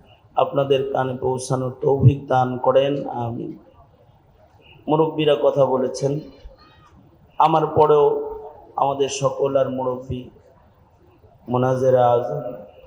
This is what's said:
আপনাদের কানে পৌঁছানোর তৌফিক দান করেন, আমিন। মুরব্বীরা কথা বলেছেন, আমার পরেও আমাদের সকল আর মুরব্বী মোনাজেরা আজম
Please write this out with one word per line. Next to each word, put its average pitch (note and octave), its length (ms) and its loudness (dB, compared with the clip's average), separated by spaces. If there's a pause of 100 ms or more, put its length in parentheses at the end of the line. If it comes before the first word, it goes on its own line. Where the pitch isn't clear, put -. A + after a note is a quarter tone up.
(360)
আপনাদের C3+ 580 -2
কানে C3 200 -4
পৌঁছানোর B2+ 680 -6
তৌফিক C#3 460 2
দান B2+ 300 0
করেন, C3+ 520 0
আমিন। A#2+ 500 -8 (1300)
মুরব্বীরা D3+ 560 2
কথা C#3 220 4
বলেছেন, C3 540 -2 (1160)
আমার D#3 300 2
পরেও D3 640 2 (440)
আমাদের C3+ 340 -2
সকল C#3 480 -2
আর C3 120 0
মুরব্বী B2+ 600 -8 (1200)
মোনাজেরা B2+ 640 4
আজম - 420 0 (340)